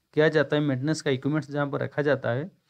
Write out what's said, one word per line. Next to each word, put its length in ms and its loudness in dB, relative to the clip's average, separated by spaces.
किया 160 6
जाता 280 2
है, 60 2
मेंटेनेंस 400 -2
का 80 0
इक्विपमेंट्स 400 -2
जहाँ 200 -4
पर 100 -4
रखा 220 -4
जाता 280 0
है, 200 -4